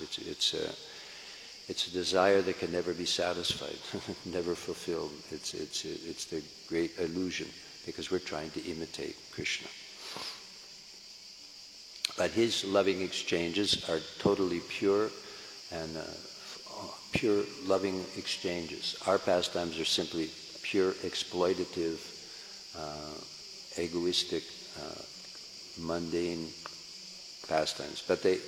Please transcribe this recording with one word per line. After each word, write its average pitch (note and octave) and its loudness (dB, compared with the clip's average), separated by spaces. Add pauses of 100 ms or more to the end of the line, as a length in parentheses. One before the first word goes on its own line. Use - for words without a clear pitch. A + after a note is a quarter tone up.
It's, - -6
it's - 0
a, D#2 0 (1000)
it's - 0
a E2+ -10
desire F#2 8
that F2+ 2
can E2+ 0
never F2 2
be E2+ 0
satisfied, E2+ 0 (240)
<laughs> - -6
never F2 0
fulfilled. E2 -4 (180)
It's, - -6
it's, D#2 -4
it's D#2+ -6
the D#2+ -4 (260)
great E2 2
illusion F2 0 (380)
because E2+ -6
we're F#2 2
trying D#2 -4
to D#2+ -6
imitate D#2+ -4 (160)
Krishna. - -2 (2500)
But F2+ 4
his A2 6
loving G2 6
exchanges F2+ 2
are E2 4 (180)
totally F#2+ 4
pure G#2 4 (640)
and, D#2+ -4
uh, D#2+ -4 (1080)
pure G#2 6 (200)
loving F#2+ 4 (120)
exchanges. - -2 (100)
Our F#2+ 8
pastimes F2 4
are D#2+ 2
simply D#2+ 2 (320)
pure F#2+ 4 (120)
exploitative, F2 2 (800)
uh, D2+ -8
egoistic, F2 2 (360)
uh, - -8 (800)
mundane E2+ 0 (1000)
pastimes. D2+ 2
But - 4
they, F#2 8 (120)